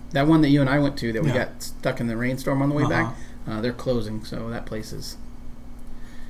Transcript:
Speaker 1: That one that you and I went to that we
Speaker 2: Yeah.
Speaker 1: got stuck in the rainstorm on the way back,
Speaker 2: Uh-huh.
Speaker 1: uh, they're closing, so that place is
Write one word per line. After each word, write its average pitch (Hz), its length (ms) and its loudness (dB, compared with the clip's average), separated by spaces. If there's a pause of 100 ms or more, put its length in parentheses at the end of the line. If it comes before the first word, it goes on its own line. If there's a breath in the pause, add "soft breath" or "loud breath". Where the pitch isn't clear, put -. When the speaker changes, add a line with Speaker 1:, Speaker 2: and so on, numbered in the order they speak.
(120)
Speaker 1:
That 139 140 4
one 160 160 8
that 139 60 6
you 143 120 8
and 131 100 4
I 143 80 4
went 139 200 2
to 117 140 0
that 110 100 0
we 151 80 4
Speaker 2:
Yeah. 123 160 2
Speaker 1:
got - 160 -8
stuck - 380 -4
in 123 60 0
the 117 100 -2
rainstorm 135 460 0
on 143 80 2
the 147 40 2
way 131 120 2
back, 165 200 2 (400 loud breath)
Speaker 2:
Uh-huh. 110 120 -4
Speaker 1:
uh, - 20 -4
they're 123 120 0
closing, 110 520 -2
so 113 260 -8
that 117 160 -6
place - 260 -6
is - 240 -8 (1120 loud breath)